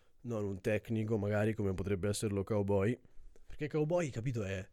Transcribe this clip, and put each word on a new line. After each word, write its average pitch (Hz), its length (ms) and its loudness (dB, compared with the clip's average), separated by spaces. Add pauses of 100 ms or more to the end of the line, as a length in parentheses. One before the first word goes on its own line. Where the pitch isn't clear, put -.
(240)
non 113 200 -2
un 98 160 -4
tecnico 110 580 0
magari 104 360 2
come 98 200 0
potrebbe 95 340 0
esserlo 101 360 0
Cowboy, 101 540 2 (480)
perché - 220 -6
Cowboy, 156 420 0
capito, 113 340 -2
è, 95 280 -4